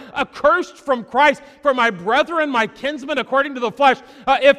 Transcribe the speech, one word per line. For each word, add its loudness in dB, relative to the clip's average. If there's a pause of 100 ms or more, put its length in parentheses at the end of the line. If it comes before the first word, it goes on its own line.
(120)
accursed -2
from -4
Christ 2 (220)
for 0
my 0
brethren, -2
my 0
kinsmen -8
according -2
to -12
the -4
flesh. 2 (280)
Uh, 2
if 6